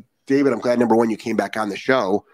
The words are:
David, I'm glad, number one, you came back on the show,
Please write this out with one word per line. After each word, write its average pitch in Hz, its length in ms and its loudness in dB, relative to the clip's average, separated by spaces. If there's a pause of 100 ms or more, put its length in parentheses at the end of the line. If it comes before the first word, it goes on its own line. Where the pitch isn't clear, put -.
(260)
David, 135 280 2
I'm 110 60 -4
glad, 120 200 0
number 113 160 4
one, 117 160 2
you 107 60 -2
came 110 200 -6
back 98 180 -4
on 110 140 -4
the 110 80 -8
show, 104 560 0